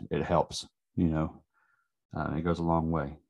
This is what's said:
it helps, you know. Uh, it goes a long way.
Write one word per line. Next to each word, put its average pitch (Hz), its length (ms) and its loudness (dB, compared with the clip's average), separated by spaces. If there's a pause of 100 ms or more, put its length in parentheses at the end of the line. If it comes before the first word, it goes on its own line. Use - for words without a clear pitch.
(120)
it 85 100 0
helps, - 460 2 (280)
you 87 120 4
know. 78 340 -2 (720)
Uh, 73 220 -4
it 80 80 -2
goes 82 160 0
a 85 40 -2
long 82 280 2
way. 76 260 -2 (120)